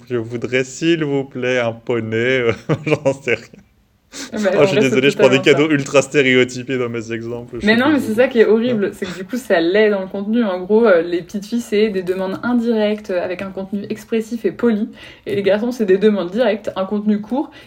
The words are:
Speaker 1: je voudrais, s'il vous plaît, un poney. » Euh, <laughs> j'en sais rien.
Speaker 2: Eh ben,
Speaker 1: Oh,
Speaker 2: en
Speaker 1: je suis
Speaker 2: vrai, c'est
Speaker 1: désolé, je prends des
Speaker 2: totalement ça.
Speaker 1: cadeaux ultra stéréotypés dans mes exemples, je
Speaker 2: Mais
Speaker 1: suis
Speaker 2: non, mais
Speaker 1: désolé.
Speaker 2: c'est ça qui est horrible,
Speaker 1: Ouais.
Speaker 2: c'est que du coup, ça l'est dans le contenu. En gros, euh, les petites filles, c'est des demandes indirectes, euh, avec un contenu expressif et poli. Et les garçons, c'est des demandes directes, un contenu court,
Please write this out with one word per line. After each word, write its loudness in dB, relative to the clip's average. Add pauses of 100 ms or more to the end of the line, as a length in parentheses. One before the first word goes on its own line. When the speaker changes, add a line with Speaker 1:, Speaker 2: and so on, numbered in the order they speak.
Speaker 1:
je -2
voudrais, -2
s'il 0
vous -2
plaît, -2
un 0
poney. » -4
Euh, 2 (180)
<laughs> 0
j'en 0
sais -2
rien. -20 (680)
Speaker 2:
Eh -8
ben, 0
Speaker 1:
Oh, 2
Speaker 2:
en 8
Speaker 1:
je 6
suis 0
Speaker 2:
vrai, 4
c'est 2
Speaker 1:
désolé, 4
je -2
prends 6
des 6
Speaker 2:
totalement 4
ça. 2
Speaker 1:
cadeaux 2
ultra 2
stéréotypés 0
dans -2
mes -8
exemples, -10
je -6
Speaker 2:
Mais 4
Speaker 1:
suis 2
Speaker 2:
non, 2
mais 4
Speaker 1:
désolé. -2
Speaker 2:
c'est 2
ça 4
qui 0
est 8
horrible, 2
Speaker 1:
Ouais. -4
Speaker 2:
c'est -10
que -10
du -10
coup, -10
ça 0
l'est 2
dans 0
le -8
contenu. -2
En -2
gros, 2
euh, 6
les -2
petites -10
filles, -4
c'est 0
des -4
demandes -4
indirectes, 0
euh, 0
avec -6
un -8
contenu -8
expressif -6
et 0
poli. 0 (380)
Et -4
les -2
garçons, 2
c'est -2
des 4
demandes 0
directes, -2
un -2
contenu -2
court, -6 (160)